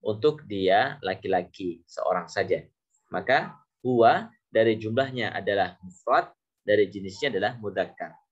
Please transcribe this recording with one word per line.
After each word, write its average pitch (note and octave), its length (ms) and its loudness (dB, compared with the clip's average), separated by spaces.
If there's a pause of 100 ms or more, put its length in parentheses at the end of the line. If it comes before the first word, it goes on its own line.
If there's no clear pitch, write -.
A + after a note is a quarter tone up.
Untuk A2 400 -2
dia G2+ 560 2
laki-laki, F#2 880 -4
seorang F2+ 400 -4
saja. - 320 -2 (480)
Maka B2 480 -2 (240)
huwa B2+ 480 4 (240)
dari A2 240 4
jumlahnya A2+ 560 -4
adalah G2 480 -2
mufrad, C3+ 480 -2 (400)
dari G2+ 240 4
jenisnya G2 400 -6
adalah G#2+ 240 -2
mudzakkar. F#2 560 -6 (200)